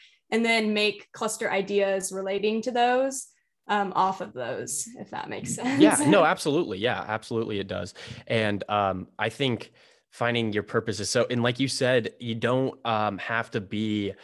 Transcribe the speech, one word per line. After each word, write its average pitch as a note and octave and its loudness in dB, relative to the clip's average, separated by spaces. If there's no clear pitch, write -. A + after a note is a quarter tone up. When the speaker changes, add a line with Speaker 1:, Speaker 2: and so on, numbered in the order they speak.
Speaker 1:
and A3+ 2
then A3 2
make G#3 0
cluster A3 -4
ideas G3 0
relating G3 -2
to B3+ -2
those, B3 2
um, G3+ 0
off F#3+ 0
of G#3+ -10
those, A#2+ -6
if - -14
that - -8
makes - -8
sense. C4+ 0
Speaker 2:
Yeah, D4+ 10
no, F#3+ 8
Speaker 1:
<laughs> - -
Speaker 2:
absolutely. D3+ 0
Yeah, G#2 -2
absolutely A2 -2
it F#2+ -4
does. F#2+ -6
And, G#2+ 0
um, G2 0
I A2 0
think B2 -2
finding A#2+ 0
your G2+ -2
purpose G#2+ -2
is G2 -4
so, A#2 2
and A#2+ 0
like B2 0
you C3+ 0
said, B2 0
you A#2 -6
don't, B2 0
um, G#2+ 0
have A2+ -4
to A2+ -4
be G#2 -2